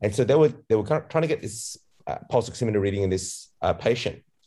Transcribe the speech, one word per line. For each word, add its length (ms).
And 120
so 100
they 100
were, 180
they 60
were 80
kind 200
of 60
trying 140
to 60
get 120
this, 360
uh, 100
pulse 200
oximeter 300
reading 220
in 80
this, 420
uh, 120
patient 480